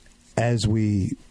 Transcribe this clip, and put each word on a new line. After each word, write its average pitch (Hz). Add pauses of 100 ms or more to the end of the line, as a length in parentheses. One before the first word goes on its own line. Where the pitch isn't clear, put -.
(360)
as 113
we 107 (160)